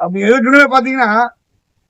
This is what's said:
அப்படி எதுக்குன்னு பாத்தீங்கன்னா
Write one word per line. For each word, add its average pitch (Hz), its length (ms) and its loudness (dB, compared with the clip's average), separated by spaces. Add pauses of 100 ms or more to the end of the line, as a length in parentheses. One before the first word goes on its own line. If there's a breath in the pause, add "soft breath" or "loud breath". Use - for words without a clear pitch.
அப்படி 180 240 -6
எதுக்குன்னு 262 480 2
பாத்தீங்கன்னா 262 360 -2 (800)